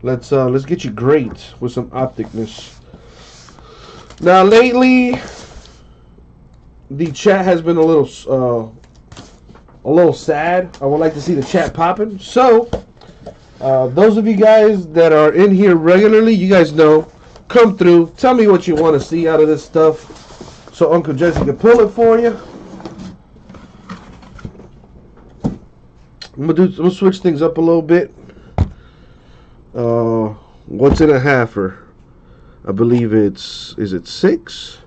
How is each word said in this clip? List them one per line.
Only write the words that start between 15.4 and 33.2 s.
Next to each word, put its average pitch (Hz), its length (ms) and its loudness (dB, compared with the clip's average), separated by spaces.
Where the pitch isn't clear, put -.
here 190 220 4
regularly, 214 580 4
you 190 160 0
guys 170 240 2
know, 156 360 4
come 220 280 2
through. 170 400 4
Tell 254 160 0
me 226 140 2
what 185 200 2
you 170 80 -2
wanna 151 260 0
see 160 280 -4
out 156 120 0
of 156 80 4
this 151 160 -2
stuff - 1080 -4
so 156 200 0
Uncle 151 220 -2
Jesse 151 300 -2
can 135 120 -4
pull 233 240 4
it 208 80 2
for 226 300 0
you. 233 200 -2
I'm 139 120 -8
gonna 160 80 -4
do, 180 100 2
I'm 185 120 -4
gonna 175 140 -2
switch 185 280 -2
things 160 240 -4
up 165 160 -2
a - 20 -4
little 165 220 0
bit. 165 320 -2
Uh, 117 600 -4
what's 135 360 0
in 151 80 4
a 135 100 2
halfer? 117 560 -4
I 98 60 -8
believe 117 400 0
it's, - 640 -4